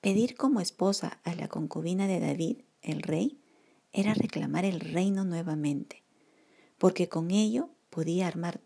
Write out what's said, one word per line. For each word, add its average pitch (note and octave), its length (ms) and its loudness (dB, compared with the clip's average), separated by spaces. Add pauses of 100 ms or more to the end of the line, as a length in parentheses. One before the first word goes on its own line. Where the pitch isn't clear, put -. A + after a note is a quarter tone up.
Pedir G#3+ 340 2
como C4+ 240 2
esposa - 640 0
a E3+ 120 -4
la D#3+ 120 -6
concubina E3+ 600 -2
de F#3 120 2
David, D#3+ 380 -2 (240)
el D3+ 200 -4
rey, F3+ 380 0 (540)
era G3+ 200 2
reclamar D#3+ 520 0
el F3 160 0
reino F#3+ 420 0
nuevamente. D#3 760 -2 (800)
Porque F#3 280 4
con E3 200 -2
ello G#3+ 400 2 (220)
podía F#3 340 0
armar E3+ 400 -4